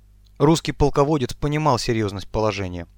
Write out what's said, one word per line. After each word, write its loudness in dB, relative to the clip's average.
Русский 2
полководец 0
понимал 0
серьезность -2
положения. -2